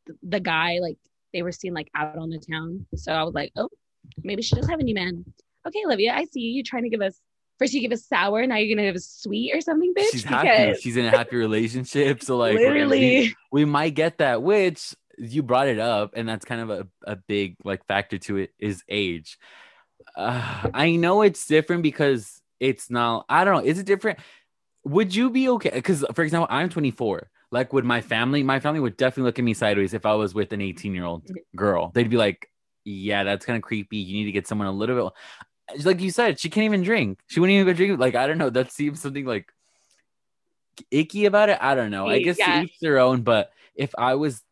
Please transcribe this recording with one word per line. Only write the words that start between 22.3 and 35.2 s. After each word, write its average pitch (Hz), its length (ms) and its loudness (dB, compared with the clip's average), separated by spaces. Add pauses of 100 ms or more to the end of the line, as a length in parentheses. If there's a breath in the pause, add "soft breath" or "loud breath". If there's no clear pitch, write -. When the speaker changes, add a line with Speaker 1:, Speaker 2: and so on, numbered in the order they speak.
Speaker 2:
it's 127 300 -2
not, 120 380 -2
I 170 160 4
don't 196 100 4
know. 123 140 2
Is 165 100 0
it 190 80 -8
different? 196 320 0 (680 loud breath)
Would 185 300 0
you 247 140 2
be 262 220 2
okay? 196 320 -2
'Cause, 147 220 0 (100)
for 170 80 0
example, 165 280 0
I'm 156 200 0
twenty-four. 123 580 -2 (220)
Like, 123 220 -2
would 135 120 2
my 120 160 2
family, 123 420 0
my 135 180 2
family 151 200 -2
would 123 160 -2
definitely 131 280 0
look 120 140 0
at 123 60 0
me 113 100 2
sideways 101 380 2
if 110 140 -4
I 107 80 4
was 104 200 0
with 104 180 -2
an 101 100 -6
eighteen-year-old 90 600 -6
Speaker 1:
Mm-hmm. - 320 -16
Speaker 2:
girl. 87 380 0
They'd 120 140 2
be 120 80 2
like, 101 320 0 (360)
"Yeah, 101 400 -4
that's 98 200 -2
kinda 117 160 -2
creepy. 107 380 -8
You 95 200 -6
need 107 80 -4
to 101 60 -6
get 95 140 -4
someone 104 220 -4
a 95 40 -4
little 110 400 -2 (560 loud breath)